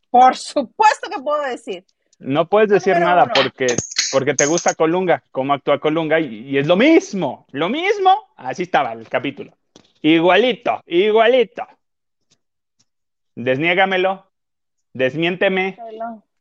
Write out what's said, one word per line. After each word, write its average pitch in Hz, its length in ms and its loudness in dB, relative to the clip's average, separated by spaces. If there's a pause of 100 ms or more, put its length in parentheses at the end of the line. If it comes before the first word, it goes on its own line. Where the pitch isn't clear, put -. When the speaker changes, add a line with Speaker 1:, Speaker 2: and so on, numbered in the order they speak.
(100)
Speaker 1:
por 254 260 6
supuesto 427 720 -2
que 359 120 -8
puedo 294 200 -2
decir. 240 440 -10 (320)
Speaker 2:
No 156 300 -2
puedes 214 200 4
decir 196 260 2
Speaker 1:
Número 175 160 2
Speaker 2:
nada 175 140 4
Speaker 1:
uno. - 100 0
Speaker 2:
porque, 131 320 -2 (460)
porque 135 220 0
te 143 120 0
gusta 175 280 0
Colunga, 165 580 -2
cómo 135 220 -4
actúa 139 260 -2
Colunga, 156 400 0
y, 120 300 -10
y 139 80 -2
es 143 80 0
lo 170 100 2
mismo, 196 760 0
lo 151 160 -4
mismo, 381 680 0
así 131 280 -10
estaba 147 280 -2
el 113 160 -16
capítulo. - 480 -6 (460)
Igualito, 170 840 2
igualito. 220 800 0 (1700)
Desniégamelo, 185 960 -2 (640)
desmiénteme. 180 840 -2 (640)